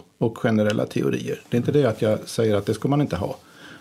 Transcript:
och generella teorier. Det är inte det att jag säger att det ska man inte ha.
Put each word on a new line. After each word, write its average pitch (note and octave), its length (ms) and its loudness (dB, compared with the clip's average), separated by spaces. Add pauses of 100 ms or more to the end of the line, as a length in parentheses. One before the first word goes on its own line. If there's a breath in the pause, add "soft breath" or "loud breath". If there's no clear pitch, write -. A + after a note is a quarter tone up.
(180)
och A#2 200 0
generella A2+ 480 2
teorier. - 640 -2
Det A#2+ 80 0
är - 20 4
inte B2 140 0
det C#3+ 120 4
att A2 180 0
jag G#2+ 260 0
säger A2 280 2
att G2+ 100 -2
det G#2+ 80 0
ska - 140 -4
man C#3+ 120 2
inte - 160 -2
ha. - 200 -4 (440 loud breath)